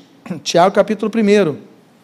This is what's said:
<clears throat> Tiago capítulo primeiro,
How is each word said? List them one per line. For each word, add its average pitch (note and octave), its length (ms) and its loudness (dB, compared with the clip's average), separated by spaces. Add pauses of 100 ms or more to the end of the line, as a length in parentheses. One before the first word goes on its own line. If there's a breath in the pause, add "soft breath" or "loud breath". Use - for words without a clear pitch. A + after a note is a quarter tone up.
(180)
<clears throat> E3 240 -12
Tiago F3+ 320 0
capítulo G#3 360 -2
primeiro, G3+ 480 2 (460)